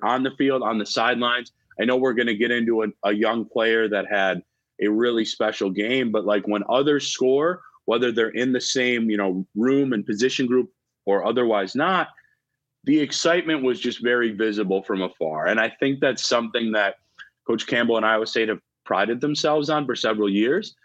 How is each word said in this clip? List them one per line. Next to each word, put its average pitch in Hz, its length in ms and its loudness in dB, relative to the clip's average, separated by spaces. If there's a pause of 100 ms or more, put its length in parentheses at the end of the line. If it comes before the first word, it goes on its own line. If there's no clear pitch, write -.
on 123 180 0
the 135 100 -2
field, 135 300 0
on 110 140 -2
the 104 80 -2
sidelines. 120 680 -2 (280)
I 110 40 0
know 127 120 2
we're 127 160 2
gonna 117 220 0
get 117 160 0
into 117 320 0
a, 107 40 -2 (180)
a 104 80 2
young 110 340 0
player 113 420 0
that 101 220 -2
had 95 320 0 (400)
a 101 60 2
really 113 360 0
special 107 460 -2
game, 113 420 -2
but, 107 140 -2
like, 104 200 0
when 104 220 0
others 139 380 2
score, 147 560 0 (240)
whether 120 260 0
they're 113 160 0
in 127 240 -2
the 123 80 0
same, 123 480 0
you 104 80 0
know, 95 380 -2
room 131 400 2
and 104 100 -2
position 123 420 0
group 123 240 2 (360)
or 98 180 2
otherwise 113 500 0
not, 165 340 0 (760)
the 151 160 4
excitement 160 600 0
was 127 180 0
just 120 220 -4
very 120 300 2
visible 101 500 0
from 95 200 -2
afar. 80 440 -4
And 110 140 2
I 113 100 0
think 139 300 -2
that's 131 260 0
something 117 460 0
that 104 240 0 (500)
Coach 113 200 -2
Campbell 117 300 0
and 107 100 0
Iowa 110 200 2
State 113 220 0
have 107 120 -4 (240)
prided 107 360 0
themselves 151 500 0
on 147 160 0
for 120 80 -4
several 107 340 0
years. 117 460 0 (100)